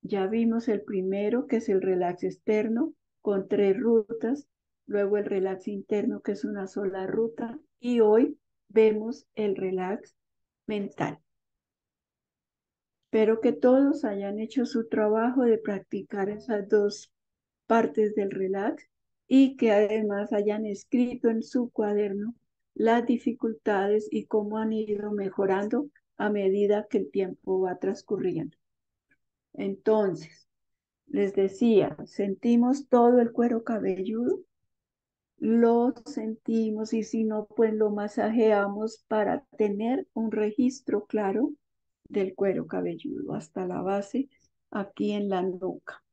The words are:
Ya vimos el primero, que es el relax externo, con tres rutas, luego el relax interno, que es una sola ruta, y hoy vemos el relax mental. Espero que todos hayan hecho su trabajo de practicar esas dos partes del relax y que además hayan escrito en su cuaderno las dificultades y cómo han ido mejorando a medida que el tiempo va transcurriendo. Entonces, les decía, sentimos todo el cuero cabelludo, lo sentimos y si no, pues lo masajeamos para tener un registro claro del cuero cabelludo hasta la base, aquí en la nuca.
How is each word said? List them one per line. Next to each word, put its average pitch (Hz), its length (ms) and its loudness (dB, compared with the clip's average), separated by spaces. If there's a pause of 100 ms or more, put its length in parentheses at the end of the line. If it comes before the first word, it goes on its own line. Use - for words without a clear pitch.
Ya 190 260 -2
vimos 226 400 0
el 202 140 0
primero, 202 680 -2
que - 80 0
es 226 120 -4
el 190 140 2
relax 180 400 -2
externo, 220 720 -2 (280)
con 196 260 -2
tres 202 280 2
rutas, 226 680 0 (400)
luego 202 300 0
el 208 80 0
relax 190 420 -4
interno, 208 540 -4
que 208 120 -4
es 202 120 -6
una 202 240 -6
sola 190 400 -4
ruta, 226 500 -4 (220)
y 240 180 0
hoy 226 400 6 (300)
vemos 220 680 2
el 202 220 -2
relax 185 580 -4 (520)
mental. 202 520 -4 (1900)
Espero 220 340 2
que 240 120 2
todos 277 520 4
hayan 202 360 -4
hecho 233 260 -2
su 226 220 -4
trabajo 220 540 2
de 226 140 4
practicar 202 760 -6
esas 208 380 -6
dos 208 440 0 (560)
partes 220 480 2
del 196 160 -2
relax 196 560 -4 (400)
y 269 260 6
que 226 160 2
además 208 640 2
hayan 214 340 0
escrito 240 640 0
en 226 160 0
su 240 260 -4
cuaderno 208 640 -2 (400)
las 233 320 2
dificultades 214 1040 -2
y 214 160 -6
cómo 214 320 -2
han 220 140 -2
ido 214 400 -4
mejorando 202 720 -2 (300)
a 208 120 -4
medida 202 640 0
que 220 80 0
el 190 140 -4
tiempo 190 480 -2
va 180 180 -2
transcurriendo. 185 800 -4 (960)
Entonces, 196 960 -2 (580)
les 196 300 -2
decía, 196 600 4 (100)
sentimos 233 840 0
todo 240 320 6
el 233 100 2
cuero 233 320 0
cabelludo, 220 800 -4 (960)
lo 233 560 4 (100)
sentimos 220 880 -4
y 220 120 0
si 226 180 -2
no, 214 240 -2
pues 220 280 2
lo 214 160 2
masajeamos 208 1160 0
para 214 380 0 (120)
tener 220 580 -2
un 226 180 -2
registro 214 720 -2
claro 214 460 -2 (540)
del 190 280 -4
cuero 170 320 -2
cabelludo 175 680 -6
hasta - 320 -8
la 180 140 -6
base, 202 480 -4 (420)
aquí 208 420 -4
en 202 180 -2
la 180 120 -2
nuca. 185 720 -8